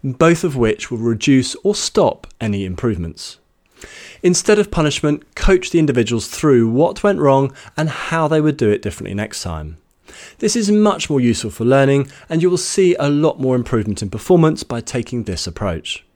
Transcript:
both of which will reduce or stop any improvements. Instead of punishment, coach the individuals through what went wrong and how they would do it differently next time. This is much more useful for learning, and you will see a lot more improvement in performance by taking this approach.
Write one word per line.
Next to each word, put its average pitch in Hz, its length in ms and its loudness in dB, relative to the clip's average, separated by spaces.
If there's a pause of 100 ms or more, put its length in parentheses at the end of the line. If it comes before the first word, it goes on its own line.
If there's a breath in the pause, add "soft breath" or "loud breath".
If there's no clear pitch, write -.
both 160 400 2
of 156 140 -2
which 110 340 0
will 120 80 -6
reduce 127 580 2
or 202 180 0
stop - 520 0 (140)
any 101 240 -2
improvements. 90 760 -6 (840 loud breath)
Instead 185 360 2
of 208 120 -2
punishment, 151 640 -2
coach 185 360 2
the 170 80 0
individuals 120 500 0
through 120 420 2
what 151 320 0
went 202 180 0
wrong 139 320 2 (240 loud breath)
and 156 120 -2
how 160 380 -4
they 156 140 2
would 151 160 0
do 107 140 2
it 104 120 0
differently - 320 -8
next - 280 -8
time. 78 340 -10 (600 loud breath)
This 220 180 -2
is 208 140 0
much 208 400 2
more 139 100 0
useful 117 300 0
for 117 140 -8
learning, 139 460 2 (180 loud breath)
and 165 140 -2
you 180 80 4
will 180 60 0
see 180 380 0
a 143 140 -2
lot 147 320 0
more 131 160 0
improvement 110 460 -2
in 98 80 -8
performance 160 520 2
by 117 180 -8
taking 117 440 -6
this 92 220 -6
approach. - 580 -8 (120)